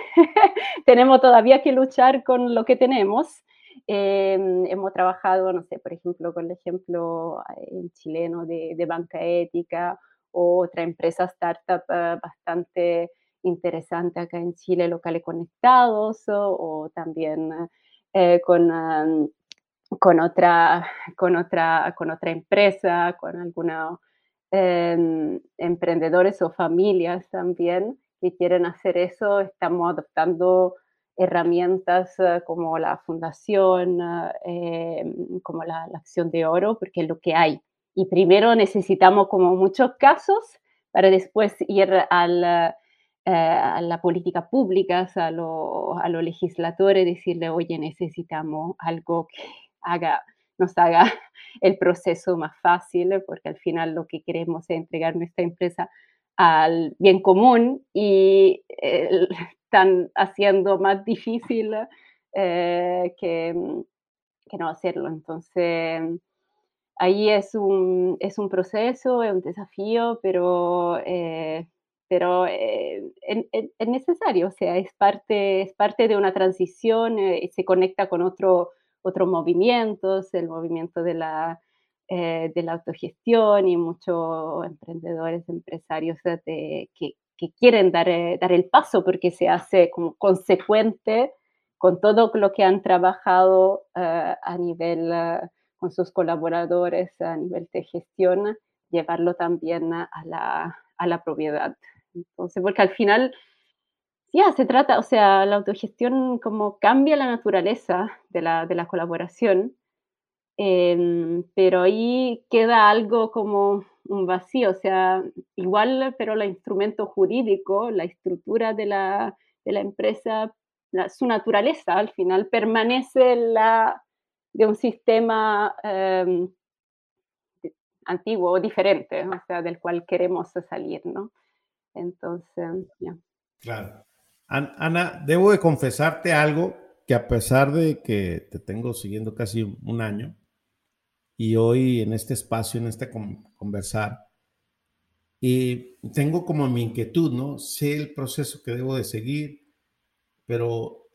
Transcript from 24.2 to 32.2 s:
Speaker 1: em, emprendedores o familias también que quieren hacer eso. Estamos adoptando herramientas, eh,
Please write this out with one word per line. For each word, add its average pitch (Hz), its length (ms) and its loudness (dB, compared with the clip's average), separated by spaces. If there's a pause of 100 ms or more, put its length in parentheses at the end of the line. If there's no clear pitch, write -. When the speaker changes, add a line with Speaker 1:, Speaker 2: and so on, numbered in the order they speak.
Speaker 1:
em, 170 880 0 (180)
emprendedores 170 840 0
o 165 100 -2
familias 180 800 -2
también 180 680 -4 (240)
que 180 140 -2
quieren 175 300 2
hacer 175 320 -4
eso. 202 420 0
Estamos 175 520 -2
adoptando 180 840 0 (420)
herramientas, 180 1000 0
eh, 175 260 2